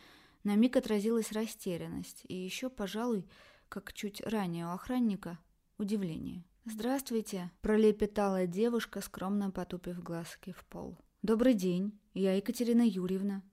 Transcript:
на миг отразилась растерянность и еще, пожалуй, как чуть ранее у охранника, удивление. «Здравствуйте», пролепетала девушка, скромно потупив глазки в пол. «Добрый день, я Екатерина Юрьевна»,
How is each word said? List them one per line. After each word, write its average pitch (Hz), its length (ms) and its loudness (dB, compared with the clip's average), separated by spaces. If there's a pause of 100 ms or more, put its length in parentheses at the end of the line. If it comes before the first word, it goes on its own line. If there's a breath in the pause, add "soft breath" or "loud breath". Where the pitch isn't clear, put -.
(440 loud breath)
на 202 120 2
миг 247 200 6
отразилась 220 540 2
растерянность 185 960 -6
и - 60 -10
еще, 185 340 -6
пожалуй, 214 600 -4 (400 loud breath)
как - 240 -12
чуть - 300 -8
ранее 175 440 -2
у 170 40 -6
охранника, 185 680 -2 (400)
удивление. 190 680 -4 (200)
«Здравствуйте», 220 880 -4 (100)
пролепетала 208 840 4
девушка, 220 540 0
скромно 196 520 -4
потупив 180 500 -8
глазки 170 500 -10
в - 120 -20
пол. 175 340 -12 (240)
«Добрый 226 320 6
день, 185 440 0 (140)
я 190 220 2
Екатерина 233 480 2
Юрьевна», 190 600 0 (100)